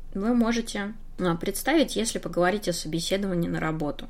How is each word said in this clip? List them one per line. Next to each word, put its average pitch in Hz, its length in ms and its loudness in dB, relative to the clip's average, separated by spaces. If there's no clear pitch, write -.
вы 208 200 2
можете, 226 600 0
а, 180 180 2
представить, 262 640 2
если 214 220 0
поговорить 180 500 2
о 175 40 2
собеседовании 170 760 0
на 165 100 -2
работу. 160 500 -2